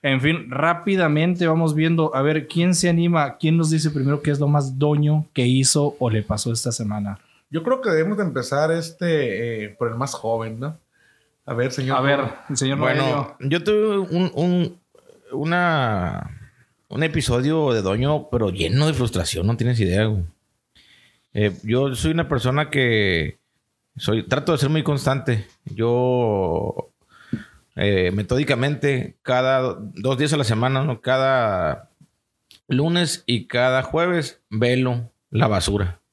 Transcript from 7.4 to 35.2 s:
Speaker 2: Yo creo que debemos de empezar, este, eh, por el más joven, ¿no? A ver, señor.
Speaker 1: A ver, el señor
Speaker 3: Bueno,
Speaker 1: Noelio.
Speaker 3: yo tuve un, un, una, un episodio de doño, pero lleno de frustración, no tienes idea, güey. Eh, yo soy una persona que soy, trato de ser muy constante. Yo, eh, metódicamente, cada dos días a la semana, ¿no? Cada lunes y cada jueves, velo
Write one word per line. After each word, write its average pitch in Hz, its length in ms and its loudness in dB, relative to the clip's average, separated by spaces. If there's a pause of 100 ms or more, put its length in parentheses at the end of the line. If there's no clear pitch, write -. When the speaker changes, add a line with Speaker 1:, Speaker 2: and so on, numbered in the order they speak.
Speaker 2:
Yo 160 140 -6
creo 254 180 0
que 247 80 -2
debemos 180 300 0
de 202 60 -2
empezar, 143 460 -2
este, 135 920 -2
eh, 104 60 -10
por 117 180 -4
el 113 60 -6
más 131 180 -4
joven, 113 480 -6
¿no? 151 160 -8 (680)
A 127 80 -6
ver, 127 180 -2
señor. 135 240 -2
Speaker 1:
A 127 60 0
ver, 143 180 2 (300)
el 131 80 -4
señor 135 180 -2
Speaker 3:
Bueno, 131 280 0
Speaker 1:
Noelio. 131 360 -2
Speaker 3:
yo 147 240 -2
tuve 214 360 2
un, 180 340 -2
un, 175 440 0 (540)
una, 131 1000 0 (580)
un 131 140 -4
episodio 147 680 0
de 113 80 2
doño, 120 500 0
pero 113 200 0
lleno 95 360 0
de 160 60 2
frustración, 95 540 -2
no 117 100 0
tienes 117 240 0
idea, 95 240 2
güey. 104 200 -2 (1120)
Eh, 104 180 2 (100)
yo 127 320 0
soy 156 180 -2
una 165 140 0
persona 139 440 0
que 107 680 2 (600)
soy, 110 280 -2
trato 139 280 0
de 147 60 2
ser 139 120 2
muy 156 120 2
constante. 131 640 0 (200)
Yo, 113 1200 0 (840)
eh, 95 360 2
metódicamente, 131 1080 -2
cada 131 560 0
dos 107 400 -4
días 143 140 0
a 160 60 0
la 139 60 0
semana, 123 380 0
¿no? 139 180 -2
Cada 123 880 0 (760)
lunes 160 600 0
y 117 180 0
cada 127 380 2
jueves, 165 640 -2
velo 120 640 0 (200)